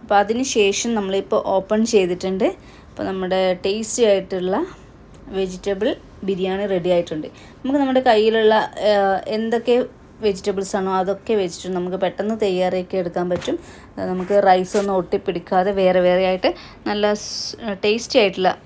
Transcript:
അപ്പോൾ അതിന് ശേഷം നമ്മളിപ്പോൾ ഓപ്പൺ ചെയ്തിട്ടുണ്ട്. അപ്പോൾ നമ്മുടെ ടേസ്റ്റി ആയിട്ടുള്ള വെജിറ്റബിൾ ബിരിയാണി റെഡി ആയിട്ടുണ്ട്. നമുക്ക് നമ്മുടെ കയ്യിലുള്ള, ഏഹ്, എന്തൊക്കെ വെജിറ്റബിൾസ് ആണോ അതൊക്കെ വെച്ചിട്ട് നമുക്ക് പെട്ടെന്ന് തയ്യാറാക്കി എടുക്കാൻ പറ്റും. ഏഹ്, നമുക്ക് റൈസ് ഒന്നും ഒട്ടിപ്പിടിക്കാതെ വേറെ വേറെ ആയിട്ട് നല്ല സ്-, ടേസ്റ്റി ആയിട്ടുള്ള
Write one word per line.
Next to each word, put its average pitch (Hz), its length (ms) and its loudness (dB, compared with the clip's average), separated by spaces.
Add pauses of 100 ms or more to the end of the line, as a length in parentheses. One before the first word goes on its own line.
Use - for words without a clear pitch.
അപ്പോൾ 208 200 0
അതിന് 226 220 -2 (120)
ശേഷം 202 420 2
നമ്മളിപ്പോൾ 196 420 -2 (160)
ഓപ്പൺ 202 240 0 (120)
ചെയ്തിട്ടുണ്ട്. 190 540 0 (440)
അപ്പോൾ - 180 -8
നമ്മുടെ 190 320 -2 (240)
ടേസ്റ്റി 220 460 -2
ആയിട്ടുള്ള 185 460 0 (840)
വെജിറ്റബിൾ 190 500 -4 (400)
ബിരിയാണി 190 440 -2
റെഡി 180 220 0
ആയിട്ടുണ്ട്. 170 320 -2 (320)
നമുക്ക് 269 240 -2
നമ്മുടെ 262 240 2
കയ്യിലുള്ള, 220 480 6 (360)
ഏഹ്, 196 280 2 (180)
എന്തൊക്കെ 233 380 0 (500)
വെജിറ്റബിൾസ് 196 540 -2
ആണോ 190 220 -2
അതൊക്കെ 196 400 -2
വെച്ചിട്ട് 185 380 -6
നമുക്ക് 180 260 -4
പെട്ടെന്ന് 202 400 -4
തയ്യാറാക്കി 180 580 -2
എടുക്കാൻ 175 300 -4
പറ്റും. 240 260 -4 (380)
ഏഹ്, 190 160 -6
നമുക്ക് 185 240 -2 (120)
റൈസ് 185 340 2
ഒന്നും 202 180 -2
ഒട്ടിപ്പിടിക്കാതെ 185 800 -2
വേറെ 185 260 4
വേറെ 180 240 4
ആയിട്ട് 185 220 0 (360)
നല്ല 208 240 0 (120)
സ്-, - 280 -8 (320)
ടേസ്റ്റി 226 380 0
ആയിട്ടുള്ള 185 300 2 (140)